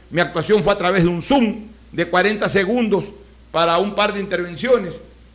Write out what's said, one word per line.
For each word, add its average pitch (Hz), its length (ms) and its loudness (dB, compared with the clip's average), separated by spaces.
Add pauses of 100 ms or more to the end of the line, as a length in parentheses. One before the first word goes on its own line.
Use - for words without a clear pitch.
(100)
mi 160 100 -2
actuación 175 420 0
fue 202 100 2
a 202 60 0
través 180 240 2
de 170 60 4
un 175 140 -2
Zoom 240 440 0 (240)
de 165 160 -4
cuarenta 190 420 0
segundos 196 580 0 (440)
para 170 280 2
un 202 160 -2
par 202 200 0
de 202 60 -6
intervenciones. 180 760 -2 (400)